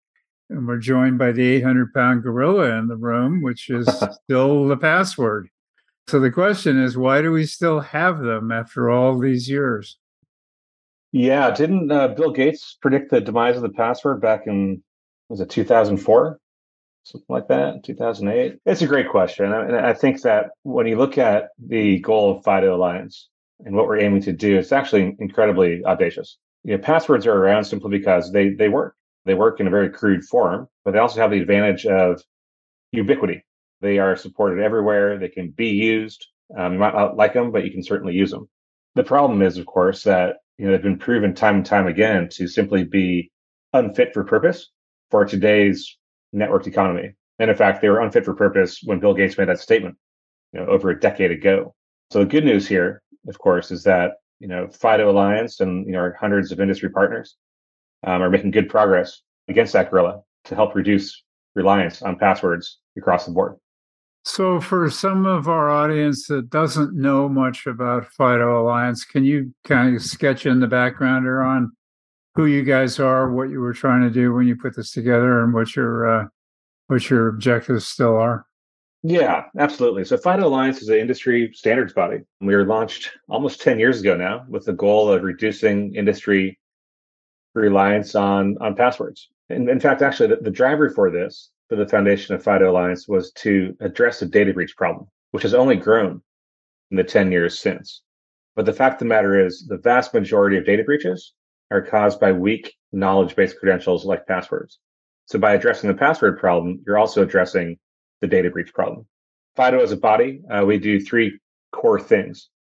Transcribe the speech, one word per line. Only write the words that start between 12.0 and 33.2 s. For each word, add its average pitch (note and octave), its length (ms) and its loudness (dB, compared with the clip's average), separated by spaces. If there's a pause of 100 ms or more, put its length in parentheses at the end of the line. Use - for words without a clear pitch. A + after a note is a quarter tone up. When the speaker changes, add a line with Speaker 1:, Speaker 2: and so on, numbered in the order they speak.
Speaker 2:
Bill D3+ 220 -2
Gates D3 500 -2
predict C3+ 300 -2
the B2 80 4
demise A#2 380 0
of A#2+ 60 -6
the A2 60 -6
password A#2+ 520 -4
back A2 260 -2
in, G2 340 -4 (460)
was G2+ 140 -10
it F2+ 80 -6
two G#2+ 160 -2
thousand G#2 320 2
four? C3+ 400 2 (680)
Something - 260 -20
like B2+ 180 -6
that, C#3 360 -2
two - 120 -12
thousand A2 320 -6
eight? A#2+ 300 -2 (100)
It's G3 160 0
a D3+ 40 0
great C3+ 220 0
question. G2 420 0
And A2+ 240 -4
I A2 160 0
think C3+ 300 0
that G#2+ 300 0 (100)
when B2 240 -2
you A2+ 140 -2
look C3+ 180 0
at A2 400 0
the G#2+ 400 0
goal G2 400 2
of - 60 -20
fido F#2+ 320 2
Alliance F2+ 520 -4 (380)
and G2 100 -8
what A2 120 2
we're G#2+ 100 -2
aiming G2+ 240 2
to G2 100 -4
do, G2+ 240 2
it's F#2 160 0
actually G#2 460 2
incredibly F#2+ 640 0
audacious. F2+ 540 -2 (260)
You G#2 140 -4
know, F#2+ 60 -8
passwords D3+ 420 2
are A2+ 80 4
around G2+ 300 4
simply G2+ 340 -4
because F2+ 340 0
they, G2+ 180 2
they G2+ 200 2
work. B2+ 260 -2 (300)
They G2 80 0
work G#2 260 2
in G2+ 60 -2
a F2+ 60 0
very G2 180 2
crude F#2+ 360 0
form, A2 420 0 (180)
but - 60 -2
they G#2 80 2
also A2+ 200 0
have G#2+ 120 2
the G2+ 80 0
advantage G2+ 480 0
of F#2 340 2 (720)
ubiquity. A2 520 -2 (380)